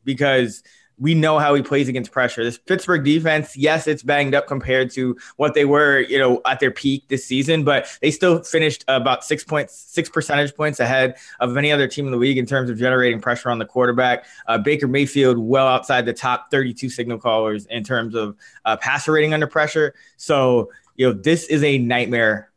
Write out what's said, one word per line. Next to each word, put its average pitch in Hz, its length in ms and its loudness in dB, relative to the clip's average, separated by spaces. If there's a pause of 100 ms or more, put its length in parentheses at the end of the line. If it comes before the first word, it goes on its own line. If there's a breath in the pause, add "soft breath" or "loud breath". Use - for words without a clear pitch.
because 131 600 0 (360 soft breath)
we 156 160 2
know 156 240 2
how 147 160 4
he 139 80 2
plays 143 260 -2
against 123 220 -6
pressure. 120 320 -2
This 117 160 -6
Pittsburgh 180 440 -2
defense, 156 540 0
yes, 151 300 0
it's 151 160 -2
banged 143 320 0
up 143 100 2
compared 131 460 -2
to 127 260 -4 (200 loud breath)
what 147 180 0
they 147 100 4
were, 143 360 4
you 135 180 -2
know, 123 260 2
at 131 140 -2
their 135 100 2
peak 135 380 -4
this 131 180 -4
season, 139 380 0
but 135 240 0 (140)
they 151 100 2
still 180 320 2
finished 156 440 -2
about 135 380 0
six 143 180 -4
points, 147 320 -4
six - 320 -6
percentage 147 480 -2
points 151 240 -2
ahead 131 360 0 (240 loud breath)
of 123 180 -2
any 147 140 2
other 143 160 2
team 143 180 -6
in 135 60 -4
the 123 60 -2
league 131 200 2
in 127 80 -2
terms 131 240 -2
of 110 80 -6
generating 123 420 2
pressure 120 300 -4
on 120 80 -2
the 110 80 -6
quarterback. 123 600 0 (200 loud breath)
Uh, 113 140 0
Baker 143 280 0
Mayfield, 135 520 2
well 131 280 2
outside 127 380 0
the 117 80 -4
top - 380 -4
thirty-two 131 380 -2
signal 120 280 -8
callers 110 480 -2
in 113 180 -8
terms 117 300 -4
of, 107 240 -6 (280 loud breath)
uh, 110 120 0
passer 143 360 -2
rating 156 200 2
under 151 140 0
pressure. 151 480 0 (220 soft breath)
So, 127 520 2 (260 loud breath)
you 127 120 2
know, 120 60 2
this 160 340 0
is 147 160 2
a 143 160 2
nightmare, 117 760 0